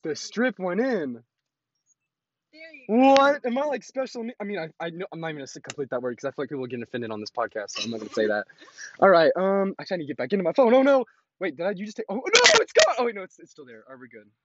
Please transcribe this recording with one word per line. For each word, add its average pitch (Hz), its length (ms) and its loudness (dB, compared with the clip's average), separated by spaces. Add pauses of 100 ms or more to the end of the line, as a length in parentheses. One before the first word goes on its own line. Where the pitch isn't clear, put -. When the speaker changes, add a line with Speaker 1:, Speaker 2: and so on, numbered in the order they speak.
Speaker 1:
The 156 140 -6
Speaker 2:
Swipe - 0 -
it. - 20 -14
Speaker 1:
strip 233 400 -4
went 185 220 -4
in. 160 420 -4 (1300)
Speaker 2:
There 320 200 -20
you 277 160 -20
go. 208 60 0 (180)
Speaker 1:
What? 277 320 6
Am 247 140 -2
I, 277 60 -2
like, 277 200 -6
special 254 400 -10
ne-, 240 160 -10
I 208 40 -8
mean, 202 140 -6
I, 160 100 -8 (120)
I 170 100 -8
know, 170 220 -10
I'm 165 80 -12
not 165 80 -6
even 151 100 -8
gonna 139 60 -12
s-, 143 180 -16
complete 135 280 -10
that 123 120 -4
word 123 140 -6
'cause - 80 -20
I 139 60 -4
feel 143 140 -8
like 123 40 -12
people 135 160 -8
are 123 40 -10
getting 120 160 -8
offended 117 260 -8
on 107 100 -8
this 107 100 -10
podcast, 107 420 -6
so - 120 -10
I'm 113 60 -8
not 110 100 -8
gonna 107 140 -14
say 107 140 0
that. 104 180 -2 (260)
Speaker 2:
<laughs> - 280 -12
Speaker 1:
All 196 100 6
right, 165 260 6
um, 196 420 0
actually, 185 180 -8
I - 20 -6
need 156 60 -8
to 135 40 -14
get 139 80 -8
back 131 160 -4
into 202 120 0
my 165 100 0
phone. 240 180 6
Oh, 262 100 6
no! 262 220 4 (340)
Wait, 175 180 -6
did 170 100 -6
I, 202 60 -2
you 185 120 -10
just 214 140 -14
take, 226 100 -8
oh, 190 80 -6
no, 262 80 -6
it's 453 480 4
gone! 640 260 4
Oh, 247 60 0
wait, 233 100 -4
no, 196 80 -12
it's, - 160 -20
it's - 120 -20
still 143 160 -20
there. 113 220 -20
Are 131 100 -20
we 127 100 -20
good? 107 220 -20 (140)